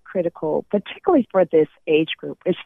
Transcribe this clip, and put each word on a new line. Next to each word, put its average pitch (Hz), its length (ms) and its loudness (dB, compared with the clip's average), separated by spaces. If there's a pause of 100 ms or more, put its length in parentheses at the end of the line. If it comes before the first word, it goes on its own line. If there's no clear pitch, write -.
critical, 165 640 -6
particularly 233 640 0
for 185 140 4
this 156 240 2 (180)
age 160 300 0
group, 143 280 -12
is 185 200 -2